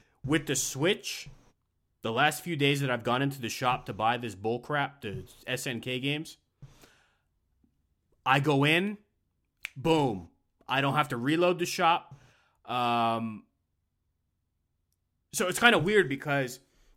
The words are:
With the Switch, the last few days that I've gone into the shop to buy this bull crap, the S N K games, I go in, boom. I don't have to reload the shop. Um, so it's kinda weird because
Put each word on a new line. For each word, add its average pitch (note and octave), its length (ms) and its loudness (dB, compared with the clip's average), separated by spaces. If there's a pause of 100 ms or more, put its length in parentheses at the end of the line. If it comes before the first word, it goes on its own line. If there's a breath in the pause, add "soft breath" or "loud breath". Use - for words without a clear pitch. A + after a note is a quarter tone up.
(260 soft breath)
With D3+ 220 -2
the C#3 80 -2
Switch, - 720 -4 (720)
the A2+ 100 -4
last C#3+ 320 2
few F3 120 -4
days C#3+ 260 0
that C3+ 80 -2
I've A#2+ 140 -2
gone B2 180 0
into C#3 180 -2
the A2+ 100 -6
shop B2+ 360 -2
to A#2+ 80 -10
buy A2 240 0
this A#2 180 -8
bull A2 240 -4
crap, C#3+ 420 -6
the F#2+ 220 -8 (240)
S B2+ 200 -6
N A#2 140 -4
K B2+ 180 -6
games, D3 380 -6 (1900 soft breath)
I C3 140 4
go C#3+ 240 4
in, F#3 340 2 (800)
boom. C3+ 540 0 (380)
I C3+ 140 0
don't C#3 140 0
have C#3+ 140 2
to B2+ 80 -4
reload E3 420 2
the F3 60 0
shop. E3 500 0 (500 soft breath)
Um, A#2 800 0 (1900)
so F#3+ 140 -2
it's F3+ 120 -4
kinda A3+ 200 8
weird F#3 300 4
because C#3 500 -2 (380)